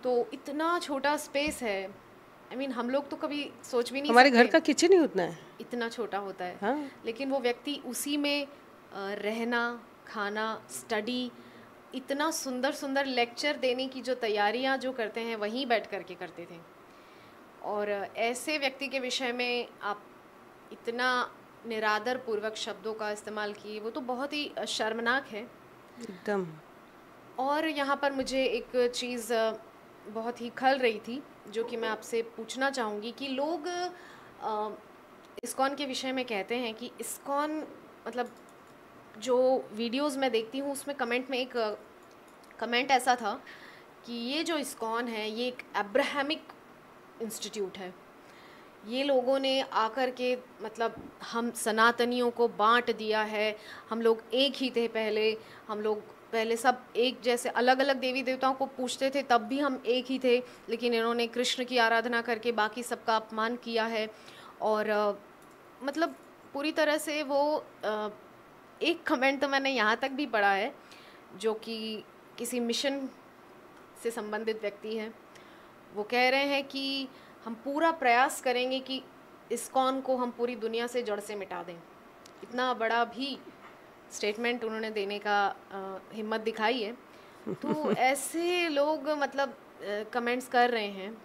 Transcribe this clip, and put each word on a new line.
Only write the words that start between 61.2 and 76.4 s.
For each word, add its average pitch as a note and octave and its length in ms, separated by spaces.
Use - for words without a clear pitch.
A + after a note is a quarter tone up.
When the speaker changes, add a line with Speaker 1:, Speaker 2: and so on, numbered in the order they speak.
Speaker 1:
कृष्ण B3 360
की B3 140
आराधना A3+ 440
करके A3+ 300
बाकी G#3+ 320
सबका A#3+ 320
अपमान A3 400
किया A3+ 300
है। A3 240
और, G#3+ 280
अ, G#3 220
मतलब C#4+ 320
पूरी C#4+ 180
तरह D#4 260
से D4+ 260
वो, C#4+ 420
अ, G#3+ 260
एक E4 220
comment C4+ 380
तो C#4+ 60
मैंने C4+ 220
यहाँ A3+ 280
तक C4+ 140
भी C4+ 140
पढ़ा G#3 260
है G3+ 240
जो A3 160
कि A3 500
किसी A#3+ 220
mission C4 500
से A3+ 80
संबंधित A3 500
व्यक्ति G#3 340
हैं, A3 180
वो G#3 80
कह B3 260
रहे C4+ 140